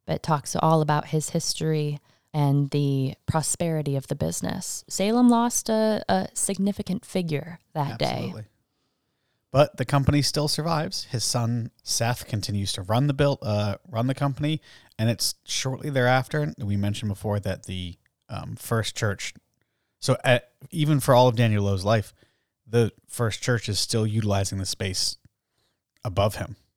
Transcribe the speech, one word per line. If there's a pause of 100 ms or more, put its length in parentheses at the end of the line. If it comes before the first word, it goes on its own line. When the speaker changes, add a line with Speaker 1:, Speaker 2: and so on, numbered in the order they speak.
Speaker 1:
but
it
talks
all
about
his
history (340)
and
the (140)
prosperity
of
the
business.
Salem
lost
a,
a
significant
figure (140)
that
day.
Speaker 2:
Absolutely. (1080)
But
the
company
still
survives.
His
son, (100)
Seth,
continues
to
run
the
build,
uh, (100)
run
the
company, (400)
and
it's (100)
shortly
thereafter,
we
mentioned
before
that
the, (320)
um,
First
Church, (680)
so
at, (220)
even
for
all
of
Daniel
Lowe's
life, (540)
the (160)
First
Church
is
still
utilizing
the
space (840)
above
him. (200)